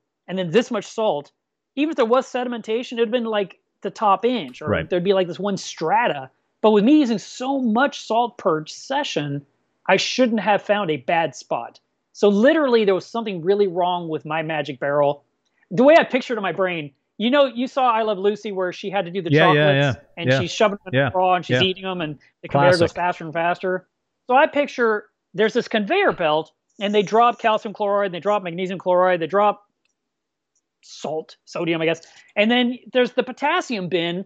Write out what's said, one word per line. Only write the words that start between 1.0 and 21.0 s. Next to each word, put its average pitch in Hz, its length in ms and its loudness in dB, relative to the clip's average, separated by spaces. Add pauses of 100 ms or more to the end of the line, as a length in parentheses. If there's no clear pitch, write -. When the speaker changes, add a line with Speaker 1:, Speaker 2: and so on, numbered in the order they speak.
Speaker 1:
even 302 140 -2
if 302 60 -8
there 247 100 0
was 247 200 2
sedimentation, 240 680 -6
it'd 226 160 -2
been, 240 140 -2
like, 208 340 -4 (240)
the 196 80 -6
top 190 340 2
inch, 208 380 -4
or 151 60 -8
Speaker 2:
Right. 92 200 -2
Speaker 1:
there'd 180 160 0
be, 202 100 2
like, 190 120 0
this 170 140 -10
one 196 160 -4
strata. 165 760 -4 (300)
But 214 100 4
with 208 140 4
me 302 160 6
using 233 180 0
so 262 420 -6
much 240 460 0
salt 233 320 -2
per 156 280 0
session, 147 800 -6 (440)
I 190 80 4
shouldn't 226 440 0
have 196 220 0
found 202 280 -2
a 147 80 -2
bad 165 360 -2
spot. - 460 -10 (320)
So - 160 2
literally, 240 560 4
there 196 100 4
was 170 120 -4
something 208 360 -8
really 202 260 2
wrong 175 400 -2
with 156 160 -6
my 156 180 -4
magic 151 380 -6
barrel. 143 440 0 (460)
The 185 140 2
way 294 140 10
I 277 60 4
pictured 254 300 -4
it 214 40 -4
in 208 40 -6
my 185 100 -4
brain, 170 380 -4 (260)
you 226 140 -2
know, 277 160 4
you 240 200 -4
saw 254 240 0
I 220 120 2
Love 214 160 -2
Lucy 208 340 -2
where 185 200 -2
she 196 180 -10
had 185 160 -2
to 170 40 -10
do 185 120 -6
the 160 100 -6
Speaker 2:
Yeah, 160 200 4
yeah, 147 200 4
Speaker 1:
chocolates, 139 240 2
Speaker 2:
yeah, - 260 -16
Speaker 1:
and 127 80 0
Speaker 2:
yeah. 131 100 2
Speaker 1:
she's 143 120 -4
shoving 202 320 2
them 185 80 -16
in 123 60 2
Speaker 2:
Yeah, 139 80 4